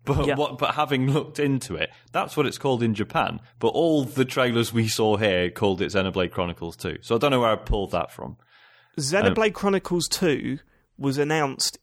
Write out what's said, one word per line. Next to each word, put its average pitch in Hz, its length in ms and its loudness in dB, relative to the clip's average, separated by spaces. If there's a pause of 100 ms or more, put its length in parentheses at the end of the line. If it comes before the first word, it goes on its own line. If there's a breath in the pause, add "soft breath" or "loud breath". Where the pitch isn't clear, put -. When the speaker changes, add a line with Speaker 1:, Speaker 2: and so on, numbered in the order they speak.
Speaker 1:
but 139 240 0
Speaker 2:
Yeah. 143 80 2
Speaker 1:
what, 139 220 -2
but - 180 0
having 139 360 2
looked 147 280 -2
into 135 360 0
it, - 140 -4 (220 soft breath)
that's - 260 -2
what 147 80 2
it's - 120 -4
called 123 260 0
in 113 100 2
Japan. 95 460 -2 (200 soft breath)
But 117 100 2
all 156 340 2
the 131 220 0
trailers 117 480 0
we 113 140 2
saw 107 300 2
here 92 320 2
called 95 320 0
it 82 100 -2
Xenoblade 95 400 0
Chronicles 87 440 -6
two. 80 260 -8
So - 140 0
I - 20 2
don't 143 140 2
know 127 80 4
where 117 120 4
I 107 40 4
pulled 101 360 -4
that 85 200 -2
from. - 260 -12 (640 soft breath)
Speaker 2:
Xenoblade 196 480 2
Speaker 1:
Um, 208 60 0
Speaker 2:
Chronicles 185 560 0
two 143 500 0 (380)
was 135 200 -2
announced 147 640 -2